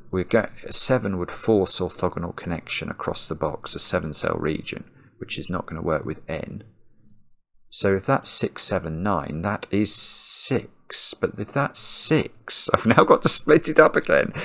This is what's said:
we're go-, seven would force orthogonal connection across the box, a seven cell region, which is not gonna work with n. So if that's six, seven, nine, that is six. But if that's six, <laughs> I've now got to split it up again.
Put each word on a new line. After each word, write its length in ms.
we're 100
go-, 240
seven 480
would 120
force 520
orthogonal 520
connection 560
across 380
the 80
box, 400
a 40
seven 340
cell 260
region, 460
which 200
is 120
not 160
gonna 160
work 240
with 240
n. 340
So 260
if 100
that's 240
six, 340
seven, 400
nine, 380
that 300
is 220
six. 1200
But 240
if 140
that's 300
six, 920
<laughs> 20
I've 120
now 180
got 200
to 60
split 380
it 100
up 200
again. 340